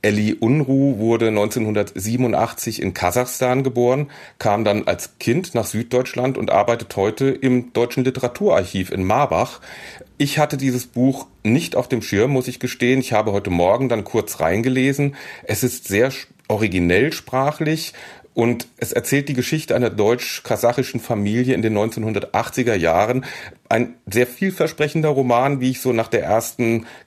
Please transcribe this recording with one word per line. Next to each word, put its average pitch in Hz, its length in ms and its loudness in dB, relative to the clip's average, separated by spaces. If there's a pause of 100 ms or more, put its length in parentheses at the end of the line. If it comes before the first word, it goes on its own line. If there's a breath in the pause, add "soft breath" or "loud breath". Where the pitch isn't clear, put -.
Elli 107 320 2
Unruh 135 640 2
wurde 113 320 2
neunzehnhundertsiebenundachtzig 107 1500 -2
in 92 120 -2
Kasachstan 127 720 0
geboren, 127 440 0 (280 loud breath)
kam 107 260 0
dann 104 240 2
als - 320 -4
Kind 160 360 -2
nach 113 100 0
Süddeutschland 123 720 -2
und - 140 -2
arbeitet 113 440 2
heute 107 320 0
im 127 460 0
Deutschen 120 320 0
Literaturarchiv 120 880 0
in 95 120 -2
Marbach. 107 560 0 (580 loud breath)
Ich 143 220 0
hatte 151 160 2
dieses 127 320 -2
Buch 131 400 0 (160)
nicht 123 320 2
auf - 140 0
dem 117 120 0
Schirm, 107 300 2
muss 127 160 0
ich 123 140 -10
gestehen. 127 400 0
Ich 127 100 -4
habe 107 220 0
heute 101 160 -2
Morgen 95 400 2
dann 110 160 -2
kurz - 340 -4
reingelesen. 131 760 0 (260 loud breath)
Es 104 220 -2
ist - 240 -4
sehr 113 240 2
sch-, - 140 -14 (200)
originell 101 640 2
sprachlich 151 800 -2 (440 loud breath)
und 120 320 0 (100)
es - 160 -8
erzählt 139 340 0
die 147 60 -4
Geschichte 143 420 -2
einer 123 140 2
deutsch-kasachischen 117 1120 0
Familie 113 540 0
in 87 60 -2
den 110 120 0
neunzehnhundertachtziger 110 1000 -2
Jahren. 95 500 2 (420 loud breath)
Ein 113 280 0 (140)
sehr 120 180 2
vielversprechender 156 840 -2
Roman, 135 500 2
wie 127 120 0
ich 127 100 -6
so 127 100 0
nach 113 160 0
der 104 160 0
ersten 113 640 0 (220 loud breath)